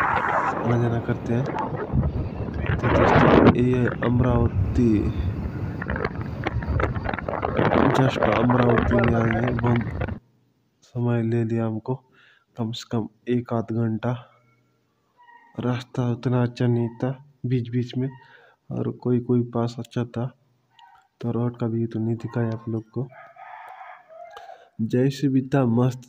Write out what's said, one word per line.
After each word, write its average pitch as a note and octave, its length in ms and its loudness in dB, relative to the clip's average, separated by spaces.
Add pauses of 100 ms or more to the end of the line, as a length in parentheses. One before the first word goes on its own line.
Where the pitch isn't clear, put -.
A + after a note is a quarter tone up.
(600)
आना A#2+ 180 2
जाना A#2 220 2
करते - 340 -2
हैं। B2+ 120 0
तो - 1400 -2
दोस्तों, - 680 6
ये B2 320 4
अमरावती, A#2+ 1200 2 (2750)
just C3 280 2
अमरावती A#2+ 760 2
में A#2 200 4
आए A2+ 260 2
हैं। B2 160 0
बहुत A#2 600 0 (680)
समय A#2+ 400 -2
ले A#2 200 0
लिया A2+ 220 0
हमको, A2 300 -4 (640)
कम A2+ 140 -4
से - 200 -12
कम A2+ 180 -2 (180)
एक A#2+ 260 -2
आध A#2 100 0
घंटा। A#2 680 -2 (1300)
रास्ता B2 520 -2
उतना B2 320 0
अच्छा B2 240 0
नहीं A#2 220 0
था B2+ 360 -6 (200)
बीच A#2+ 240 -2
बीच B2 280 -4
में, C3 120 -2 (640)
और A#2+ 200 -4
कोई B2 280 0
कोई A#2+ 240 2
पास A#2+ 360 -4
अच्छा A#2+ 260 -6
था, A#2+ 320 -8 (840)
तो A#2+ 100 -4
रोड A#2+ 260 -2
का A#2+ 100 -2
व्यू A2+ 200 -2
तो A2+ 120 -6
नहीं A2+ 160 -2
दिखाया A#2 340 -4
आप A2+ 200 -8
लोग A2+ 200 -6
को। B2 180 -8 (1700)
जैसे C3 460 0
भी C3 140 2
था, C3+ 240 2
मस्त B2 440 2